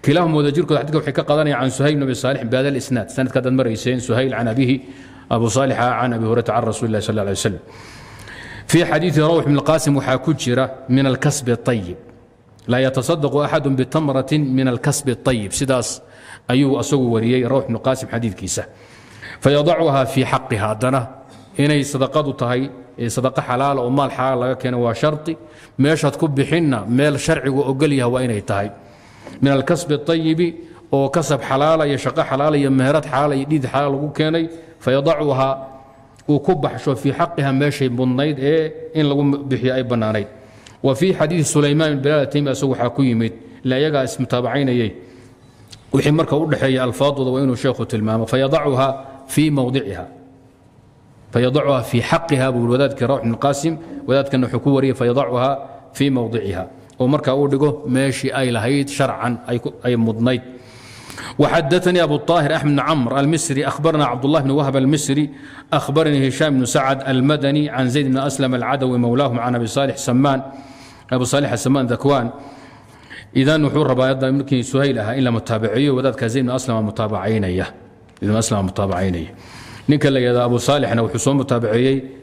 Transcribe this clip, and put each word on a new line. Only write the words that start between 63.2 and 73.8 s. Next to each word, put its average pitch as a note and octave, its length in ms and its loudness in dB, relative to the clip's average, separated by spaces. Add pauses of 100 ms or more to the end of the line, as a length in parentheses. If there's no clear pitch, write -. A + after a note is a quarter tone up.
أخبرنا D3+ 380 0
عبد B2 200 -2
الله D3+ 160 2
بن C3+ 100 0
وهب C#3 260 0
المصري، C#3+ 540 2 (420)
أخبرني C#3+ 560 2
هشام C#3 300 0
بن B2+ 60 2
سعد C3+ 340 0 (100)
المدني C#3+ 600 2
عن B2+ 180 0
زيد C3+ 180 0
بن C3 120 2
أسلم C3+ 360 0
العدوي B2+ 440 0
مولاهم A#2+ 420 2
عن B2 140 0
أبي A#2 120 0
صالح C#3 300 -2
سمان، C3 460 2 (680)
أبو B2+ 120 0
صالح C3+ 280 0
السمان B2+ 340 0
ذكوان." A#2+ 440 0 (1040)
Idan D3 300 4
wuxuu D3 200 2